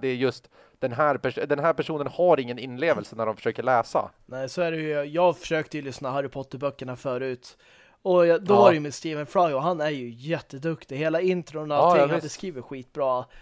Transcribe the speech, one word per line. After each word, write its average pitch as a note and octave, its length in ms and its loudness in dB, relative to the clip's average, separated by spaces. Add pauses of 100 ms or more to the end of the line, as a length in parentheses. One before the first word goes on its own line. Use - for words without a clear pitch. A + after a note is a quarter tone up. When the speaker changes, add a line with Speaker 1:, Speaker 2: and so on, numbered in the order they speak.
Speaker 1:
det C3 60 -2
är C3 60 0
just B2 360 -2 (280)
den B2+ 140 -4
här C#3+ 260 2
pers-, C3 280 -4
den C#3+ 120 0
här D#3+ 140 2
personen D3+ 340 -4
har E3 340 4
ingen B2 180 -6
inlevelse B2+ 580 -2
när A2+ 100 -2
de A2 100 -4
försöker A2+ 260 -4
läsa. A#2 480 2 (160)
Speaker 2:
Nej, C3 220 -8
så F3+ 140 -4
är E3 80 -2
det E3 80 -4
ju. D#3 140 -4 (120)
Jag D#3+ 340 2
försökte D#3 380 -4
ju D3 60 -6
lyssna C3+ 280 -8
Harry C#3 180 -2
Potter-böckerna C3 680 -8
förut. B2+ 600 -6 (440)
Och F3+ 240 4
jag, E3+ 160 4
då G3 120 4
Speaker 1:
Ja. G3+ 40 8
Speaker 2:
var G3+ 120 10
det E3+ 40 6
ju D#3 60 -2
med D3 140 -8
Stephen D3+ 320 -6
Fry, E3+ 260 2
och C3+ 100 0
han E3+ 180 0
är D3+ 100 0
ju C3 200 -6
jätteduktig. C#3+ 840 -8
Hela D#3+ 240 0
intron F3 500 -2
och D3 80 0
Speaker 1:
Ja, D3 40 6
Speaker 2:
allting, E3+ 180 6
Speaker 1:
ja, C#3+ 60 6
Speaker 2:
han D#3 100 0
Speaker 1:
visst. D#3+ 80 -4
Speaker 2:
beskriver D3 380 -10
skitbra. B2+ 640 -4 (180)